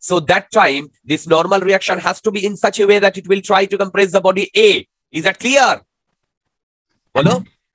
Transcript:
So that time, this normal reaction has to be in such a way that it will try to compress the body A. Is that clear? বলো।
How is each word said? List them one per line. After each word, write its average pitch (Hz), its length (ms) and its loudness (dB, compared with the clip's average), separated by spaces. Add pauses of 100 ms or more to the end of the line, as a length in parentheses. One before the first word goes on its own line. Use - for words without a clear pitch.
So 180 80 -2 (160)
that 196 140 0 (140)
time, 147 240 0 (260)
this 151 140 -4 (120)
normal 185 340 2
reaction 190 280 0 (100)
has 185 180 -4
to 220 100 0
be 208 120 -6
in 208 60 -4 (120)
such 202 180 -4
a - 60 2
way 208 160 4
that 190 140 0
it 180 120 -14
will 196 180 -2
try 196 220 2
to 196 120 -6
compress 196 320 0
the 190 120 0
body 185 180 0 (220)
A. - 20 6 (480)
Is 165 100 -6
that 190 160 -4
clear? 254 300 2 (1400)
বলো। 151 180 4 (420)